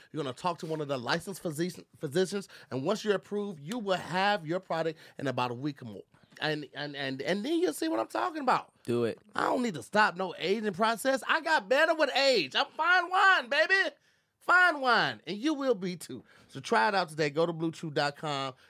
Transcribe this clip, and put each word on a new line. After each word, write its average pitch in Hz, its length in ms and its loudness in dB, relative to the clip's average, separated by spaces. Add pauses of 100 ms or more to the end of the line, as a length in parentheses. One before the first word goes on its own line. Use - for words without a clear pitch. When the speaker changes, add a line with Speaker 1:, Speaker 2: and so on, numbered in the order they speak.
(120)
Speaker 1:
you're 151 100 -6
gonna 131 100 -6
talk 175 280 -4
to 180 60 -8
one 156 140 -4
of 143 80 -6
the 139 80 -2
licensed 160 460 -4
physician, 170 420 -6 (140)
physicians, 180 500 -2 (220)
and 131 120 -4
once 196 220 -2
you're 202 120 4
approved, 202 440 -6
you 180 180 -8
will 190 200 0
have 185 480 0
your 175 140 -2
product 165 380 -4 (200)
in 143 80 -6
about 123 240 -2
a 120 40 -6
week 139 280 -8
or 123 40 -14
more. 101 160 -14 (380)
And, 151 340 -4
and, 143 220 -10
and, 135 240 -6
and 202 240 -2
then 320 160 0
you'll 330 140 0
see 330 140 -4
what 320 120 0
I'm - 80 -2
talking 320 340 -4
about. 240 260 0 (180)
Speaker 2:
Do 120 180 0
it. 110 140 -4 (180)
Speaker 1:
I - 80 0
don't 269 180 0
need 226 120 -2
to 123 80 -8
stop 202 340 2
no 185 220 -4
aging 202 340 0
process. 226 560 0
I 311 140 2
got 285 260 0
better 320 260 4
with 302 220 2
age. 240 400 2
I'm 254 80 2 (100)
fine 349 360 4
wine, 370 400 4
baby. 349 400 4 (500)
Fine 349 400 4
wine. 185 460 2
And 190 100 -4
you 269 160 0
will 269 220 2
be 180 200 -4
too. 127 300 -14 (240)
So - 100 -14
try 220 300 2
it 202 60 0
out 185 160 0
today. 151 180 -2
Go 151 160 0
to 170 80 -2
bluechew 165 400 -6
dot 143 240 0
com. 135 380 -6 (160)